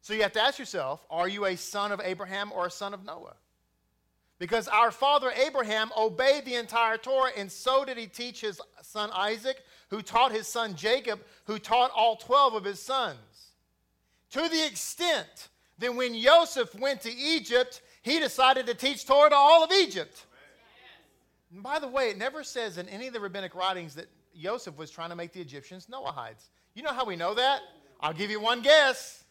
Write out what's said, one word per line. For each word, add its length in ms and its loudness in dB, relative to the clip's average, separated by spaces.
So 120 -10
you 100 0
have 100 0
to 100 0
ask 160 2
yourself, 500 -8
are 200 -2
you 180 -4
a 100 -2
son 340 -6
of 140 -6
Abraham 480 -6
or 140 -4
a 40 -6
son 220 -10
of 120 -16
Noah? 320 -16
Because 300 -2
our 220 6
father 400 2
Abraham 640 0
obeyed 480 2
the 120 -6
entire 420 0
Torah, 360 0
and 160 -8
so 360 0
did 100 -8
he 100 -10
teach 360 -12
his 180 -8
son 320 -8
Isaac, 480 -4
who 140 -8
taught 300 2
his 140 -4
son 280 -4
Jacob, 460 -2
who 120 -6
taught 380 2
all 200 4
twelve 360 2
of 120 -6
his 180 -8
sons. 680 -8
To 140 -2
the 200 0
extent 840 -4
that 160 -4
when 260 -4
Joseph 540 4
went 280 -2
to 120 -8
Egypt, 680 -2
he 160 0
decided 480 2
to 80 -4
teach 320 -6
Torah 240 8
to 60 6
all 280 10
of 80 0
Egypt. 540 0
And 120 -20
by 160 -2
the 100 -6
way, 220 0
it 80 -8
never 260 -6
says 320 -8
in 140 -10
any 160 -10
of 80 -12
the 60 -8
rabbinic 340 -10
writings 400 -4
that 140 -16
Joseph 400 -8
was 140 -14
trying 200 -12
to 60 -12
make 160 -12
the 80 -16
Egyptians 460 -18
Noahides. 640 -12
You 80 -16
know 100 -2
how 140 -2
we 100 -6
know 160 -2
that? 300 2
I'll 120 -2
give 180 -4
you 100 -4
one 200 0
guess. 720 4